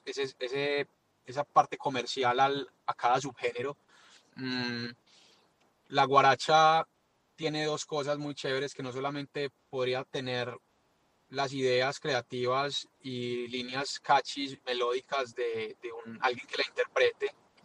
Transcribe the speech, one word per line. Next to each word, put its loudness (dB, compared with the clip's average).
ese, -4
ese, -2
esa -4
parte 4
comercial 0
al, 2
a -2
cada 2
subgénero. -6
Mm, -6
la 4
guaracha 6
tiene -2
dos -2
cosas -2
muy -6
chéveres -2
que -10
no -6
solamente -6
podría 0
tener -4
las -4
ideas 2
creativas -2
y -6
líneas -6
catchy, 2
melódicas -2
de, -4
de -10
un, -14
alguien -2
que -8
la 0
interprete, 0